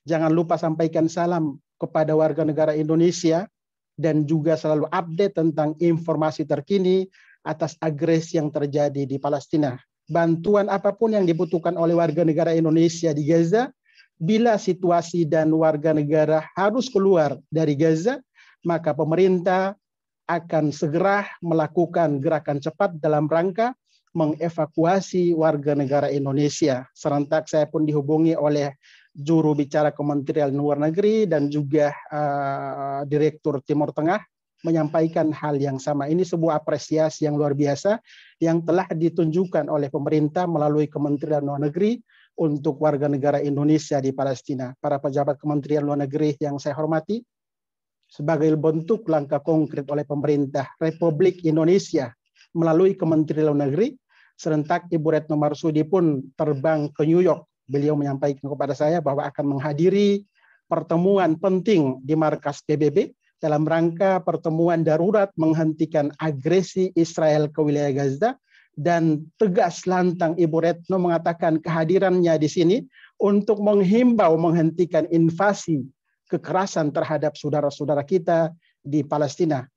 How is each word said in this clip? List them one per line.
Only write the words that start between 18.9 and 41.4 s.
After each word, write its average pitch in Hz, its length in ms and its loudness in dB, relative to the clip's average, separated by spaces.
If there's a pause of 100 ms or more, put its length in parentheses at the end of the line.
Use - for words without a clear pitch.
pemerintah 185 800 2 (520)
akan 165 440 0
segera 185 560 0 (160)
melakukan 160 800 0
gerakan 147 400 -2
cepat 175 360 -2
dalam 151 280 0
rangka 185 480 0 (400)
mengevakuasi 165 1200 0
warga 147 400 0
negara 143 320 0
Indonesia." 139 880 -2
Serentak 151 560 -2
saya 151 160 2
pun 156 160 -2
dihubungi 156 520 2
oleh 147 360 0 (420)
juru 151 420 2
bicara 147 380 0
Kementerian 143 580 -2
Luar 143 320 0
Negeri 208 460 2
dan 147 180 2
juga, 147 460 0 (180)
eh, 139 960 -4
Direktur 147 540 0
Timur 147 320 -2
Tengah 165 260 0 (440)
menyampaikan 165 720 0
hal 147 240 -4
yang 135 160 -2
sama. 139 320 -4
Ini 175 160 2
sebuah 165 400 0
apresiasi 156 640 -2
yang 147 80 -2
luar 147 160 0
biasa 143 480 0 (400)
yang 165 240 2
telah 180 240 0
ditunjukkan 165 800 0
oleh 147 240 -2
pemerintah 151 560 0
melalui 151 400 0
Kementerian 147 560 -2